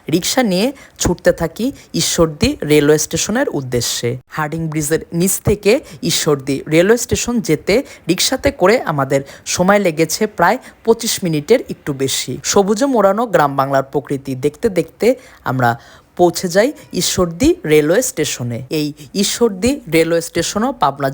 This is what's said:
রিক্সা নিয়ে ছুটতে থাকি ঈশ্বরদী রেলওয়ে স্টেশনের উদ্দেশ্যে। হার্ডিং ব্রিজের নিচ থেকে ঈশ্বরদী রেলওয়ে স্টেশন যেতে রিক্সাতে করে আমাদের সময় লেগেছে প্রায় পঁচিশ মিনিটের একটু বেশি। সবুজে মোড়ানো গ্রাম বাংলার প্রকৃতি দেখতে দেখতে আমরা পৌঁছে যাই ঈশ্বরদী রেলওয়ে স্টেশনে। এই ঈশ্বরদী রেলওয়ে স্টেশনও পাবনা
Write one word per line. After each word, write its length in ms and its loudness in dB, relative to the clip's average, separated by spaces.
রিক্সা 280 0
নিয়ে 160 2
ছুটতে 300 2
থাকি 240 -4
ঈশ্বরদী 480 0
রেলওয়ে 340 4
স্টেশনের 420 -2
উদ্দেশ্যে। 500 -4
হার্ডিং 260 -4
ব্রিজের 300 -2
নিচ 140 2
থেকে 260 2
ঈশ্বরদী 440 0
রেলওয়ে 320 4
স্টেশন 300 -4
যেতে 280 0
রিক্সাতে 400 0
করে 140 6
আমাদের 300 0
সময় 320 2
লেগেছে 340 0
প্রায় 200 2
পঁচিশ 280 0
মিনিটের 360 2
একটু 180 -8
বেশি। 300 -4
সবুজে 420 2
মোড়ানো 300 2
গ্রাম 260 4
বাংলার 340 0
প্রকৃতি 380 -4
দেখতে 220 -2
দেখতে 300 -2
আমরা 200 2
পৌঁছে 360 2
যাই 140 4
ঈশ্বরদী 480 0
রেলওয়ে 360 4
স্টেশনে। 500 -6
এই 80 -2
ঈশ্বরদী 480 0
রেলওয়ে 340 2
স্টেশনও 420 -2
পাবনা 320 0